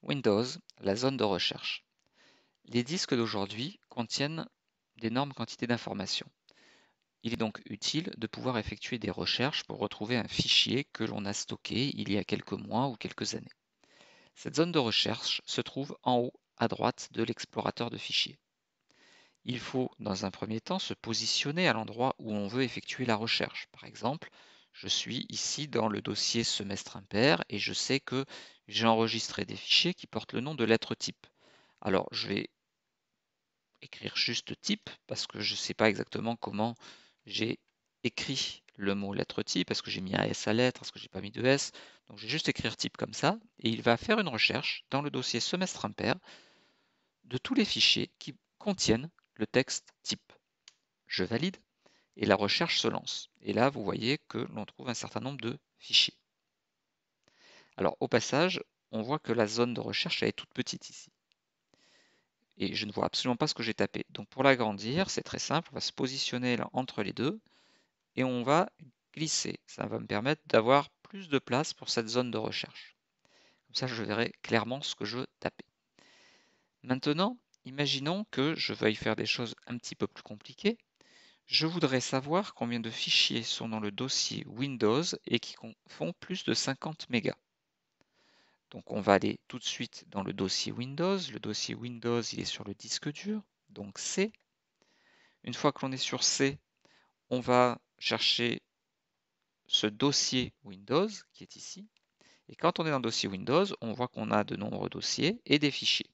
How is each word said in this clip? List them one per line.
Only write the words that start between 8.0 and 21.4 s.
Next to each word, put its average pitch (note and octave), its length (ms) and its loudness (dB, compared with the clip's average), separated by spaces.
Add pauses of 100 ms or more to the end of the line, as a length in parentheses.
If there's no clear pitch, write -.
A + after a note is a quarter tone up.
de A2+ 120 -6
pouvoir B2 280 -2
effectuer G#2+ 440 -4
des - 100 -2
recherches A#2 540 0
pour - 140 -8
retrouver G#2+ 380 -2
un A2+ 120 0
fichier - 560 4
que - 180 -6
l'on G#2+ 220 -2
a G2+ 80 -2
stocké - 600 -2
il G#2 180 -2
y G#2 60 4
a F2+ 60 0
quelques - 280 -4
mois G#2 340 -2
ou C3 80 -2
quelques - 400 -6
années. - 160 -10 (840)
Cette - 180 -10
zone E3 160 4
de D#3+ 80 4
recherche - 680 2
se - 160 -4
trouve C#3 440 -6
en B2+ 140 4
haut A#2+ 160 -2 (220)
à A#2 120 2
droite - 420 -2
de A2+ 140 0
l'explorateur - 680 -2
de - 80 -8
fichiers. - 400 -2 (1080)
Il A#2+ 140 -4
faut, B2+ 400 -2
dans G#2 260 -4
un F#2+ 60 -2
premier A2 300 -6
temps, F#3 180 -4
se - 160 -4
positionner A#2 720 0